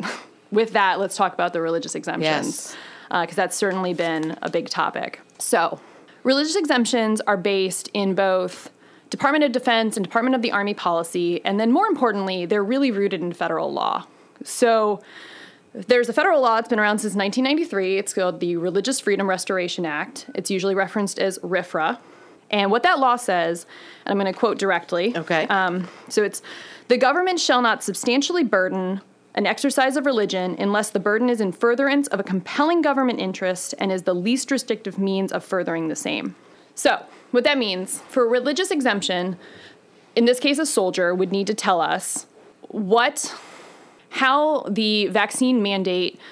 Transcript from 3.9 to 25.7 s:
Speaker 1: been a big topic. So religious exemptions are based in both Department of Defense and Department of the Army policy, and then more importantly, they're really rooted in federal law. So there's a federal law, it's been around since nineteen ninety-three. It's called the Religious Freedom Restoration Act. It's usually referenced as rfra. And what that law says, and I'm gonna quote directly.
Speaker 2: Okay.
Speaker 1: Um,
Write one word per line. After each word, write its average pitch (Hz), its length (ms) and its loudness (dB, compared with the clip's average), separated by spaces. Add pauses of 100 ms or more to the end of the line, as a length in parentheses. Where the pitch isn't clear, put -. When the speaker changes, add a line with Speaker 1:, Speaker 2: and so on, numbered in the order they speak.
Speaker 1:
been 160 480 -2
a - 100 -6
big 170 180 -4
topic. - 520 -4 (180)
So - 420 0 (440)
religious 294 320 2
exemptions 240 680 2
are 202 140 2
based 190 580 -2
in 196 200 0
both 185 560 0 (400)
Department 294 340 2
of 254 80 2
Defense 226 440 2
and 196 80 -2
Department 247 300 0
of 240 80 0
the 233 100 0
Army 202 220 -2
policy, 170 720 -2
and 196 140 0
then 226 140 2
more 370 140 4
importantly, 202 580 -2
they're 202 200 0
really 262 260 2
rooted 196 320 -2
in 175 100 -4
federal 160 400 -4
law. - 320 -4 (400)
So 220 560 2 (720)
there's 233 360 2
a 233 40 -4
federal 311 300 4
law, 226 160 4
it's 233 100 -4
been 233 120 2
around 208 180 4
since 208 160 -4
nineteen 202 300 0
ninety-three. 233 520 0
It's 196 160 -4
called 180 280 0
the 175 160 -2
Religious 190 440 -2
Freedom 196 280 0
Restoration 180 580 -2
Act. 156 480 -6
It's 185 160 -6
usually 190 240 0
referenced 196 440 -2
as 190 200 0
rfra. 175 600 -2 (520)
And 202 200 2
what 233 120 2
that 349 160 4
law 254 180 4
says, 170 480 -2 (400)
and - 80 -2
I'm 196 60 2
gonna 190 160 0
quote - 240 0
directly. 185 580 0
Speaker 2:
Okay. 165 320 0
Speaker 1:
Um, 185 400 0 (220)